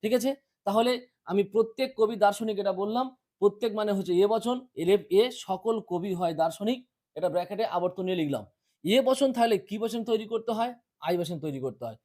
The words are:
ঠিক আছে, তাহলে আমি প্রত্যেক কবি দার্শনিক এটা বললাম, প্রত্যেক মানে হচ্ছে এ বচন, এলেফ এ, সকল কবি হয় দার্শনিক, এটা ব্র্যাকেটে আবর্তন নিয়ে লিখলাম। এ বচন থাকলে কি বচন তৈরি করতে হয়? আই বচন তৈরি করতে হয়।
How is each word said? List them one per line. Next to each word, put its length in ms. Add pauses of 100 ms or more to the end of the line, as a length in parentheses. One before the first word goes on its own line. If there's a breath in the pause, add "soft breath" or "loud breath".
ঠিক 120
আছে, 160 (340)
তাহলে 280 (320)
আমি 200
প্রত্যেক 520
কবি 200
দার্শনিক 420
এটা 140
বললাম, 340 (320)
প্রত্যেক 360
মানে 180
হচ্ছে 220
এ 120
বচন, 300 (180)
এলেফ 360
এ, 200
সকল 500
কবি 340
হয় 200
দার্শনিক, 440 (380)
এটা 120
ব্র্যাকেটে 360
আবর্তন 400
নিয়ে 120
লিখলাম। 280 (400)
এ 180
বচন 300
থাকলে 260
কি 200
বচন 260
তৈরি 220
করতে 260
হয়? 200 (280)
আই 160
বচন 240
তৈরি 200
করতে 240
হয়। 200